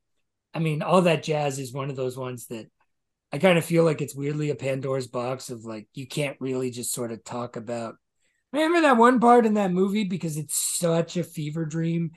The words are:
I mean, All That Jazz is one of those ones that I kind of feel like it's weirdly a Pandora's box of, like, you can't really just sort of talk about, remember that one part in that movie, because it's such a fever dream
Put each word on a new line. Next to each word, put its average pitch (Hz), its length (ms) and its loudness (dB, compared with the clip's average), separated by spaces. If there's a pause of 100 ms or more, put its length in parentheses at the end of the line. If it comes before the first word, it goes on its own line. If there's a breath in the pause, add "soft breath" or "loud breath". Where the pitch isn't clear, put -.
(520)
I - 60 -6
mean, 160 240 -2
All 185 200 4
That 165 200 2
Jazz 147 360 -2
is 131 140 -10
one 139 160 -6
of 135 80 -8
those 127 200 -4
ones 127 320 -10
that 110 180 -12 (680)
I 143 60 -4
kind 175 200 6
of 156 60 2
feel 165 200 4
like 156 160 2
it's 139 140 -8
weirdly 147 360 -4
a 139 40 -2
Pandora's 135 520 -4
box 123 440 -6
of, 113 140 -12
like, 110 300 -12
you 135 120 -12
can't 143 340 -4
really 131 300 -4
just 120 220 -8
sort 120 200 -6
of 110 120 -12
talk 120 320 -10
about, 117 380 -8 (580)
remember 320 300 2
that 277 140 6
one 240 240 6
part 240 260 8
in 214 80 2
that 202 180 2
movie, 196 320 2
because 170 320 -4
it's 151 200 -6
such 165 600 0
a 170 80 -2
fever 156 400 -6
dream 165 520 -2